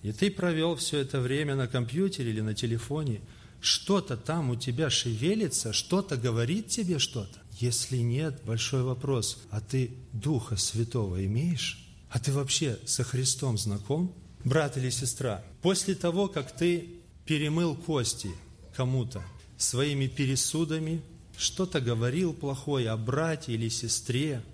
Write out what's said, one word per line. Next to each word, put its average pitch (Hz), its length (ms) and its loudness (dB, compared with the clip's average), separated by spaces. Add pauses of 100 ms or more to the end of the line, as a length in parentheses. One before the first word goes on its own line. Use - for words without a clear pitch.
и 104 100 -4
ты 190 180 2
провёл 170 460 2
всё - 220 0
это 139 200 0
время 139 360 0
на 131 120 0
компьютере 127 600 0
или 107 100 0
на 107 140 0
телефоне, 117 680 -2 (400)
что-то 190 560 2
там 147 360 0
у 120 40 2
тебя 127 340 0
шевелится, 127 840 0
что-то 185 420 0
говорит 120 540 2
тебе 175 300 0
что-то? - 400 -2 (200)
Если 123 380 0
нет, 131 480 0
большой 117 380 0
вопрос: 127 560 0 (100)
а 104 100 -4
ты 131 300 0 (240)
Духа 113 440 0
Святого 104 680 0
имеешь? 131 580 0 (280)
А 120 80 0
ты 143 120 0
вообще 139 540 0
со - 180 0
Христом 127 540 0
знаком? 110 560 0 (320)
Брат 139 320 2
или 127 140 0
сестра, 117 520 -2 (200)
после 190 320 2
того, 180 320 2
как 151 280 -4
ты 170 320 2 (380)
перемыл 156 500 2
кости 127 540 0 (460)
кому-то 127 460 0 (360)
своими 139 480 2
пересудами, 156 960 0 (340)
что-то 180 460 0
говорил 123 520 2
плохое 135 580 0
о 110 60 0
брате 143 560 0
или 113 140 2
сестре 120 760 0 (100)